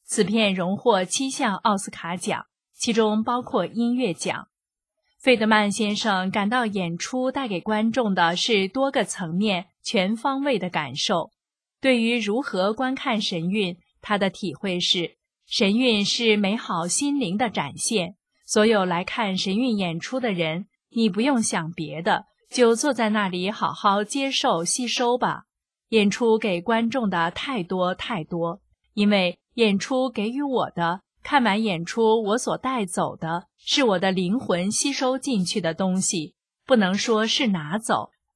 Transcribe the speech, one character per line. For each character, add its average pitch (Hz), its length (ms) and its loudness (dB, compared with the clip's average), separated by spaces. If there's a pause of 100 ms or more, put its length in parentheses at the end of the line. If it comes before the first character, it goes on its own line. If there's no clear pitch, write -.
此 214 200 0
片 208 280 2
荣 185 240 -2
获 202 280 2
七 269 260 -4
项 254 240 0
奥 208 220 0
斯 190 160 -8
卡 180 240 -8
奖， 175 300 -6 (280)
其 - 180 -2
中 214 300 2
包 247 180 -2
括 240 240 -2
音 240 300 -2
乐 247 180 0
奖。 - 360 -6 (720)
费 247 200 4
德 214 80 0
曼 214 260 4
先 208 240 -2
生 190 340 0
感 208 200 0
到 247 160 0
演 180 320 -4
出 254 320 -4
带 269 180 -4
给 190 100 -4
观 214 320 0
众 220 240 0
的 175 220 4
是 190 320 2
多 269 220 0
个 247 140 2
层 170 300 -6
面、 190 340 0 (140)
全 196 320 0
方 269 280 -2
位 277 160 0
的 180 100 -4
感 147 260 -4
受。 - 360 -2 (500)
对 254 220 4
于 233 160 2
如 214 240 0
何 202 320 0
观 262 200 -2
看 247 240 -2
神 170 300 -2
韵， 190 300 -2 (240)
他 202 160 0
的 196 100 2
体 185 240 -6
会 180 260 -4
是， - 380 -2 (300)
神 208 320 2
韵 226 260 4
是 220 320 2
美 202 180 2
好 180 320 -2
心 285 320 0
灵 202 200 -2
的 247 100 0
展 156 300 -6
现。 190 380 -2 (280)
所 214 220 4
有 214 180 4
来 180 180 0
看 190 360 -2
神 190 180 -2
韵 233 220 0
演 170 200 -2
出 254 220 -6
的 240 120 0
人， 170 340 -2 (240)
你 226 180 2
不 202 140 0
用 254 200 2
想 170 300 -4
别 160 300 -8
的， 190 240 0 (240)
就 233 260 4
坐 294 160 0
在 220 180 0
那 208 180 0
里 180 220 -4
好 190 220 -2
好 202 320 2
接 269 260 -2
受、 254 320 0
吸 233 240 -2
收 240 300 0
吧。 180 280 -2 (460)
演 208 200 4
出 220 280 4
给 185 220 -2
观 226 300 0
众 233 180 0
的 165 220 0
太 247 320 -4
多 185 320 -2
太 185 280 -6
多， 170 380 -4 (320)
因 208 160 2
为 185 300 2 (160)
演 208 240 2
出 262 320 0
给 214 180 -4
予 269 140 -4
我 240 280 -2
的， 170 300 -2 (220)
看 285 200 2
完 220 200 2
演 175 200 -2
出 220 400 2
我 214 160 2
所 170 200 -2
带 262 260 -2
走 175 320 -2
的， 170 300 -4 (100)
是 - 280 0
我 196 140 4
的 190 120 2
灵 190 280 0
魂 190 320 0
吸 277 220 0
收 262 240 0
进 240 280 0
去 196 160 -2
的 165 120 0
东 185 280 0
西， 165 340 -2 (320)
不 269 80 4
能 190 180 4
说 214 340 0
是 233 220 0
拿 170 300 -2
走， 180 320 -4 (260)